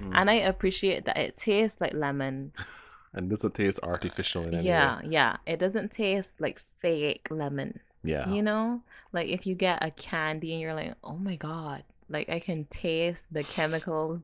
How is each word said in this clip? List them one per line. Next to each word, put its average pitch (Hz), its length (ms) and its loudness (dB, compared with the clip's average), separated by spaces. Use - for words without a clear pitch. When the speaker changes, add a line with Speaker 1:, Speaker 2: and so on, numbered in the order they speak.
Speaker 1:
Mm. 196 140 -6
Speaker 2:
And 196 160 6
I 226 40 8
appreciate 190 720 2
that - 120 0
it - 180 -2
tastes 214 440 2
like - 140 0
lemon. 139 640 -2
Speaker 1:
<laughs> - 60 -10
And 92 160 -4
doesn't 104 280 0
taste 98 260 2
artificial 87 640 -2
in 85 100 -2
any 170 140 2
Speaker 2:
Yeah, 143 320 4
Speaker 1:
way. 151 100 -8
Speaker 2:
yeah. 139 340 4
It 165 140 -2
doesn't 190 340 0
taste 196 480 -2
like 139 200 -4
fake 151 480 0
lemon. 143 520 -4
Speaker 1:
Yeah. 156 260 0
Speaker 2:
You 202 100 0
know? 220 420 0
Like, 175 140 -2
if 180 220 -2
you 185 80 0
get 185 280 2
a 160 60 -2
candy 156 640 -4
and 165 80 -4
you're 160 140 -4
like, - 280 -6
"Oh 147 140 -10
my 190 180 -2
God." 156 480 -8
Like, 151 200 -2
I 170 100 0
can 160 280 -4
taste 170 680 0
the 151 100 -2
chemicals 160 800 0